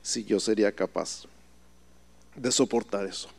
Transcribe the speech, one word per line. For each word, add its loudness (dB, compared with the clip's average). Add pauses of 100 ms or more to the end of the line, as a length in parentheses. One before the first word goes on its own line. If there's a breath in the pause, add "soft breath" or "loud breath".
si -6
yo 2
sería 2
capaz -4 (1120)
de -2
soportar 2
eso. -8 (100)